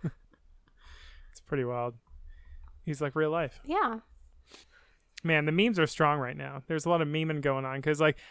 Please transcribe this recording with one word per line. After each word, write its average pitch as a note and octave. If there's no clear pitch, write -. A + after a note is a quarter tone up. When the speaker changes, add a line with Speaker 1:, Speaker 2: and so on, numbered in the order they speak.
Speaker 1:
<laughs> -
It's -
pretty C#3
wild. A#2+
He's D3
like C#3+
real D#3
life. D#3+
Speaker 2:
Yeah. E4+
Speaker 1:
Man, D#3
the D#3
memes G3+
are D#3+
strong D3
right B2+
now. C3+
There's D#3
a E3
lot E3+
of D3+
memeing D#3
going C3+
on C3
'cause, D3+
like, D#3